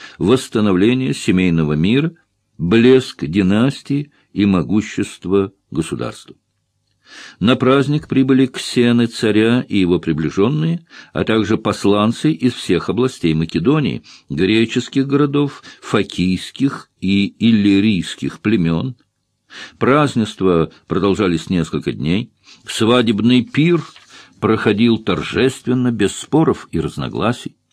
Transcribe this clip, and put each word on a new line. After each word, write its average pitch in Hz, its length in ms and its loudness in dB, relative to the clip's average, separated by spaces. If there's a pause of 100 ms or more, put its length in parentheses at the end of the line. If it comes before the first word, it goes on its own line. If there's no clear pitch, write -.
(180)
восстановление 113 960 0
семейного 85 600 0
мира, 120 400 0 (440)
блеск 117 680 4
династии 107 880 0 (220)
и 190 120 0
могущество 98 1080 -2 (180)
государства. - 640 -8 (1040)
На 117 160 2
праздник 139 520 0
прибыли 131 400 2
ксены 120 600 0
царя 113 600 0
и 104 100 -4
его 90 220 2
приближенные, 82 880 -2 (280)
а - 100 -2
также 110 340 0
посланцы 104 760 0
из 127 220 -2
всех - 360 -2
областей 101 440 -2
Македонии, 82 680 -2 (260)
греческих 113 800 0
городов, 143 560 -2 (180)
фокийских - 1080 -4 (120)
и 98 380 0
иллирийских 101 1000 0
племен. 101 540 0 (840)
Празднества 107 920 2 (160)
продолжались 90 640 0
несколько 80 440 -2
дней. 80 380 -4 (360)
Свадебный 117 760 2
пир 160 380 0 (580)
проходил 110 600 2
торжественно, 123 920 -2
без 98 240 -2
споров - 560 0
и 82 80 -4
разногласий. 76 760 -6 (180)